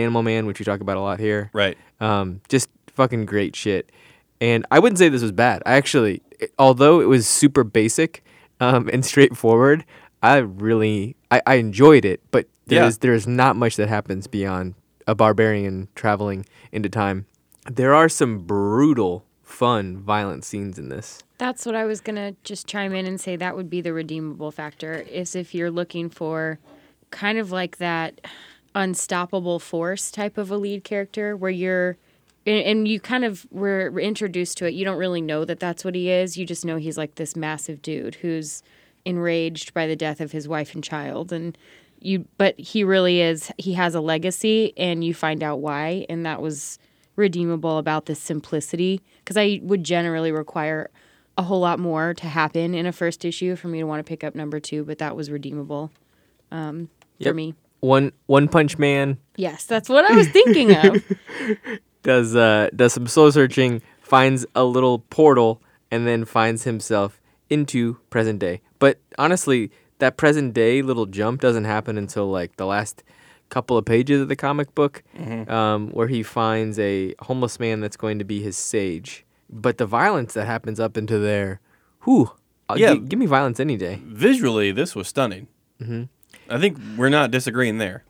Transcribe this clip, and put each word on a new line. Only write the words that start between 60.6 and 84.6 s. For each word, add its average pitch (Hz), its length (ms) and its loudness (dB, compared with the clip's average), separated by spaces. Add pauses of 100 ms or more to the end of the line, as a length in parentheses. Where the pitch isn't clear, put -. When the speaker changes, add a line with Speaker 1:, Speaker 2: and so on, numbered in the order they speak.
Speaker 3:
of. 196 340 6
Speaker 1:
<laughs> - 960 -8
Does, 120 320 2
uh, 107 400 6
does 120 180 4
some 123 140 -4
soul 151 240 8
searching, 131 500 2 (180)
finds 131 540 4
a 127 100 4
little 123 360 4 (100)
portal, 123 500 6 (300)
and 117 160 -2
then 117 180 0
finds 113 400 2
himself 107 560 -2 (300)
into 127 480 -2 (140)
present 110 260 0
day. 92 240 -4 (160)
But 139 220 4 (180)
honestly, 139 540 0 (260)
that 131 180 0
present 147 380 2
day 120 300 2
little 117 240 -2
jump 107 340 -4
doesn't 117 240 2
happen 107 320 -4
until, 101 320 -6
like, 90 280 -6
the 95 100 -6
last 104 360 -4 (460)
couple 123 260 -2
of 110 100 2
pages 135 360 2
of 135 60 -4
the 139 80 -4
comic 143 400 -4
book, 143 260 0 (160)
Speaker 2:
Mm-hmm. 113 340 -12
Speaker 1:
um, 107 420 0
where 113 140 -2
he 123 140 -2
finds 110 560 -2
a 98 440 -2
homeless 127 380 -4
man 113 220 -4
that's 104 160 -8
going 107 220 -6
to 101 60 -6
be 104 140 -6
his 101 160 -8
sage. 95 720 -6 (240)
But 117 300 -4
the 113 80 -2
violence 135 480 0
that 107 100 -4
happens 113 340 -8
up 113 180 -4
into 110 200 -2
there, 101 420 -2 (440)
whew, 220 260 4 (400)
I'll - 100 -2
Speaker 2:
Yeah. 208 140 6
Speaker 1:
gi-, - 60 2
give 165 180 -6
me 254 80 0
violence 135 340 2
any 135 180 -2
day. 92 280 -6
Speaker 2:
Visually, 113 640 2